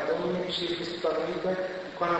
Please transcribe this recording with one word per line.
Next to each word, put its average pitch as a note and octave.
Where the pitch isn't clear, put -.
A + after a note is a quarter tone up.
Domnului F3+
și -
este E3+
supranumită E3
icoana E3+